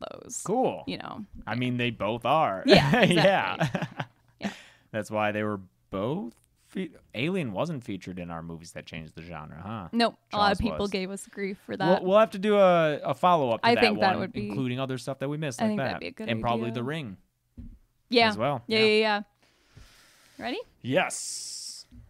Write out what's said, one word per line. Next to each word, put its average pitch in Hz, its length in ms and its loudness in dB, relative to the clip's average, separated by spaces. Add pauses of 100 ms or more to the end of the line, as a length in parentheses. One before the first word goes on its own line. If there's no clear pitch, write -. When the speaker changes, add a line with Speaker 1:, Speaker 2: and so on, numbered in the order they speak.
Speaker 1:
those. - 460 -14
Speaker 2:
Cool. 180 400 0
Speaker 1:
You - 100 -6
know. - 300 -12 (200)
Speaker 2:
I 113 100 -6
mean, 123 200 -2
they 120 140 0
both 110 340 -4
are. 127 400 2
<laughs> - 20 0
Speaker 1:
Yeah, 202 360 6
Speaker 2:
Yeah. 160 540 4
Speaker 1:
exactly. - 240 -2 (600)
Yeah. 202 100 -6 (420)
Speaker 2:
That's 107 180 -6
why 107 220 2
they 107 100 -2
were 104 180 -2 (300)
both 147 440 -4 (340)
fe-, 190 220 -6 (240)
Alien 143 380 -4
wasn't 135 320 -4
featured 92 340 -8
in 87 120 -10
our 82 120 -8
movies 82 300 -14
that 78 140 -14
changed 80 280 -14
the 82 80 -16
genre, 80 420 -14
huh? 101 280 -10
Speaker 1:
Nope. 233 240 0 (160)
A 202 40 -6
lot 208 160 2
of 185 60 -2
Speaker 2:
Jaws - 40 -4
Speaker 1:
people 226 220 -2
Speaker 2:
was. 202 60 -4
Speaker 1:
gave 190 200 -6
us 196 180 -12
grief 202 360 -8
for - 120 -10
that. 180 260 4
Speaker 2:
We'll, 185 80 0
we'll 202 80 8
have 220 120 8
to 202 80 -8
do 202 180 4
a, 170 440 6
a 147 140 -2
follow-up 143 480 4
to 233 60 4
Speaker 1:
I 240 60 6
Speaker 2:
that 226 60 4
Speaker 1:
think 214 200 4
that 190 140 4
Speaker 2:
one, - 60 -2
Speaker 1:
would 190 120 -6
be 202 160 -6
Speaker 2:
including 127 320 -4
other 131 180 -4
stuff 131 220 -8
that 139 80 -4
we 147 80 -4
missed 151 240 -6
Speaker 1:
I 226 40 0
Speaker 2:
like 220 60 2
Speaker 1:
think 214 80 -2
Speaker 2:
that. 135 80 -2
Speaker 1:
that'd 95 140 -4
be 85 80 -10
a - 40 -10
good 220 160 -10
Speaker 2:
And 113 120 -2
probably 117 260 0
Speaker 1:
idea. 117 80 -6
Speaker 2:
The 120 100 -4
Ring 135 320 -8 (960)
Speaker 1:
Yeah. 233 180 4
Speaker 2:
as 208 100 -2
well. 135 280 -2
Speaker 1:
Yeah, 220 140 0
Speaker 2:
Yeah. 220 40 6
Speaker 1:
yeah, 214 160 4
yeah. 208 220 0 (1200)
Ready? 285 160 -8 (220)
Speaker 2:
Yes. - 1040 -4 (240)